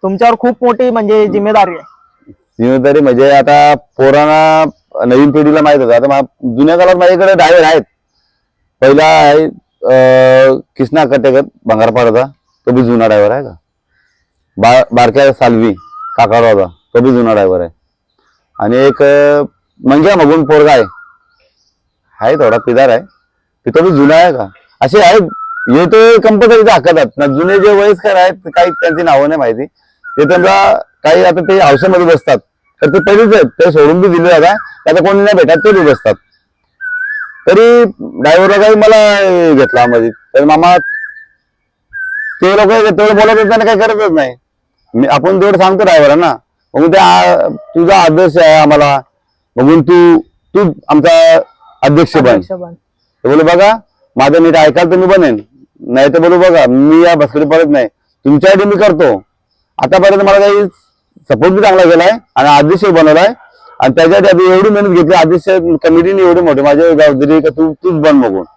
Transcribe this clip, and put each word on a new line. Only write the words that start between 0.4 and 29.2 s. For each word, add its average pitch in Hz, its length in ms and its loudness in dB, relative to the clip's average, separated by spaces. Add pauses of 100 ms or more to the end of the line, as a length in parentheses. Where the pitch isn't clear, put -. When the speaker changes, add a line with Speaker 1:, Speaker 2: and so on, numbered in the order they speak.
Speaker 1:
मोठी 247 280 -2
म्हणजे 214 360 -2
जिम्मेदारी 202 440 -2
आहे. 160 200 -16 (420)
Speaker 2:
जिम्मेदारी 131 680 -2
म्हणजे 135 300 0
आता 143 440 2
पोरांना, 151 920 0 (400)
नवीन 135 280 2
पिढीला 151 280 0
माहित 147 200 0
होतं. 120 140 0
आता 120 140 0
मा-, 131 500 -4
जुन्या 156 180 0
काळात 185 180 2
माझ्याकडे 180 400 2
ड्रायव्हर 170 280 2
आहेत. 160 200 0 (1000)
पहिला 139 240 2
आहे, 156 400 2 (400)
अ, 131 760 2 (200)
कृष्णा 143 260 -2
कटेकर 127 360 0 (240)
भंगारपाडाचा, 113 600 -2 (400)
तो 123 60 -2
बी 127 100 0
जुना 117 240 0
ड्रायव्हर 104 240 0
आहे 135 120 -6
का. 110 120 -16 (1000)
बा-, 120 360 2
बारक्या 123 400 0
सालवी 117 400 -4 (440)
काकारावचा, 110 500 0 (280)
तो 120 60 0
बी 131 100 0
जुना 120 220 -2
ड्रायव्हर 95 280 -2
आहे. 85 100 -10 (880)
आणि 113 180 -4
एक, 135 260 0
अ, 143 400 0 (460)
मंग्या 156 280 0
मगून 156 280 0
पोरगा 151 280 2
आहे, 120 120 2 (1400)
आहे 113 140 -2
थोडा 117 240 0
पिदार 123 300 0
आहे, 113 120 0 (680)
ते 123 40 -6
तो 160 120 0
बी 185 80 0
जुना 143 240 2
आहे 170 180 2
का. 120 140 -8 (340)
असे 139 220 0
आहेत, 185 200 4 (520)
हे 170 120 0
तर 220 340 4
कंपल्सरी 220 420 2
दाखवतात 165 440 0 (100)
ना, 143 100 -4
जुने 170 320 -2
जे 202 140 2
वयस्कर 202 440 0
आहेत, 185 160 0
काही 175 380 -4
त्यांची 175 320 -4
नावं 147 260 0